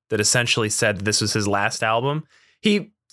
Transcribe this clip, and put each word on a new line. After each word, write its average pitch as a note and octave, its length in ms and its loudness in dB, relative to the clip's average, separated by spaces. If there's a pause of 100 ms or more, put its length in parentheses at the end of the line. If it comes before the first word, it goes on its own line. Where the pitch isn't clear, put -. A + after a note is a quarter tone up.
that A2 100 0
essentially A#2+ 500 2
said G#2+ 300 0
this G#2 220 0
was G#2+ 120 0
his G#2+ 140 0
last G2+ 360 0
album. B2+ 400 -2 (380)
He G#3 300 0 (220)